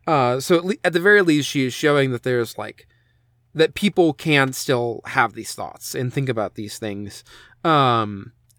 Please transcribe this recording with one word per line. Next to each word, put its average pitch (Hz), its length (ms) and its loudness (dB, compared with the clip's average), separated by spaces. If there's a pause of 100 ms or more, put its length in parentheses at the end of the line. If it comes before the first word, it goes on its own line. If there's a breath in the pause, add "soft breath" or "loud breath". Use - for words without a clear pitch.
Uh, 131 320 2
so 170 160 0
at 175 100 0
le-, 196 180 -2
at 175 100 0
the 175 60 2
very 208 220 6
least, 151 260 2
she 139 160 0
is 127 100 -2
showing 143 380 2
that 120 120 -6
there's, 123 340 -2
like, 107 300 -12 (640)
that 156 220 2
people 175 380 2
can 139 380 2
still 120 540 -4
have 120 280 0
these 110 200 -12
thoughts - 400 -12
and 123 180 -4
think 139 160 -4
about 110 280 -4
these 104 240 -12
things, 101 440 -10 (400 soft breath)
um, 117 680 0 (280)